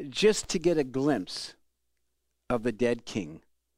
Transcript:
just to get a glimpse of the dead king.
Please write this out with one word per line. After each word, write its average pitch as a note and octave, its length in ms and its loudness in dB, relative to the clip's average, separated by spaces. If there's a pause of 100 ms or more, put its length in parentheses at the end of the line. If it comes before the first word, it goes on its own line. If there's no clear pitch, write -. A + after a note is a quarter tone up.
just G3+ 420 2
to F#3+ 100 0
get E3 180 4
a D3+ 60 4
glimpse C3 720 -2 (960)
of B2 100 0
the A#2+ 100 0
dead A#2+ 320 0
king. D#2+ 380 -6 (360)